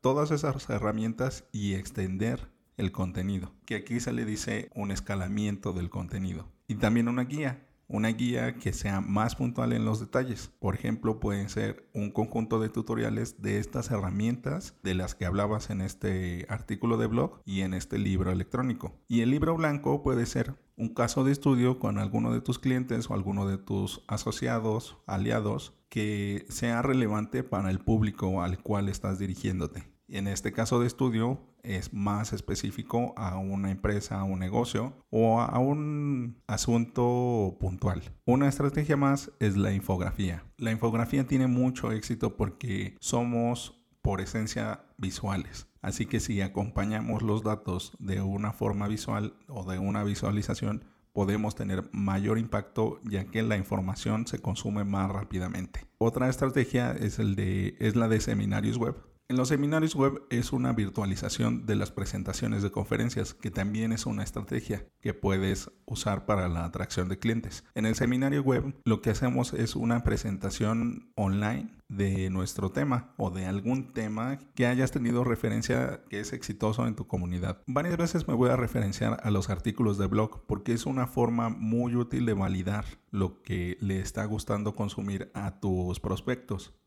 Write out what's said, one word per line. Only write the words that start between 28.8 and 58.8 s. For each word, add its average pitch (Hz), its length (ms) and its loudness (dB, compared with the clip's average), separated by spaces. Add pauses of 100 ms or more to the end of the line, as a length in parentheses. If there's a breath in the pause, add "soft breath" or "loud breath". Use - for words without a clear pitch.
estás 95 300 -2
dirigiéndote. 95 720 -4 (140)
En 98 200 -4
este 101 260 -2
caso 117 280 2
de 120 60 4
estudio 120 540 2 (220)
es 95 300 -4
más 104 400 0
específico 110 840 -4
a 92 200 -4
una 98 340 -2
empresa, 101 480 -2
a 95 60 -2
un 95 140 -2
negocio 117 720 -2
o 113 300 6
a 120 180 0
un 143 880 0
asunto 120 1120 2
puntual. 92 420 0 (220)
Una 139 240 6
estrategia 143 480 2
más 139 420 2
es 101 180 4
la 98 160 4
infografía. 92 720 0 (120)
La 113 160 -2
infografía 117 540 2
tiene 131 200 4
mucho 127 460 2
éxito 107 440 -2
porque 98 640 -2
somos 120 840 -2 (180)
por 95 180 0
esencia 110 640 -4 (100)
visuales. - 720 -4 (140)
Así 98 240 -2
que 117 120 0
si 104 220 0
acompañamos 107 800 -2
los 107 200 0
datos 104 560 -4
de 98 220 -2
una 98 320 -2
forma 104 360 0
visual 107 460 -2 (120)
o 95 240 -8
de 92 80 -2
una 101 240 0
visualización, 104 840 0 (280 loud breath)
podemos 104 420 2
tener 95 380 -4
mayor 101 460 2
impacto 113 640 -2
ya 101 220 -2
que 110 160 -2
la 110 140 2
información 104 720 -2
se - 140 -6
consume 104 440 -2
más 98 260 0
rápidamente. 92 760 -4 (120)
Otra 120 300 4
estrategia 127 640 2
es - 260 -2
el 98 180 2
de, 98 420 0
es 110 180 2
la 117 120 4
de 110 120 6
seminarios 104 560 0
web. 117 200 0 (320)